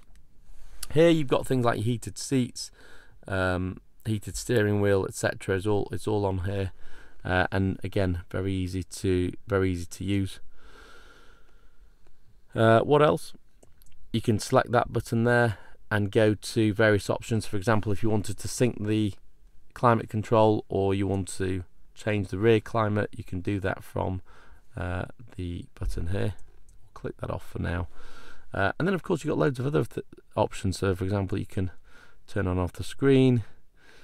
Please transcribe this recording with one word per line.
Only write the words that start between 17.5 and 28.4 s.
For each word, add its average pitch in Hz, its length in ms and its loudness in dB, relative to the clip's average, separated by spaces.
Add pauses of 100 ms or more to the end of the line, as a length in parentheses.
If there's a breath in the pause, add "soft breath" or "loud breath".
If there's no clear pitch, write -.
example, 104 340 2
if 95 120 2
you 113 60 6
wanted 107 300 0
to - 80 -6
sync - 380 0
the 107 280 0 (600)
climate 117 360 4
control 110 580 4
or 98 260 2
you 98 140 0
want 98 200 0 (100)
to 92 260 -2 (300)
change 104 360 -2
the 95 80 -4
rear 110 220 6
climate, 104 560 0
you - 80 -10
can 95 180 -6
do 104 180 -2
that 92 240 -4
from, 95 380 -4 (540 soft breath)
uh, 90 300 -4 (300)
the 90 300 -8 (120)
button - 300 -2
here. 101 260 0
We'll - 600 -14
click - 240 -10
that - 120 -6
off 82 180 -6
for - 120 -6
now. 87 280 -4 (680 loud breath)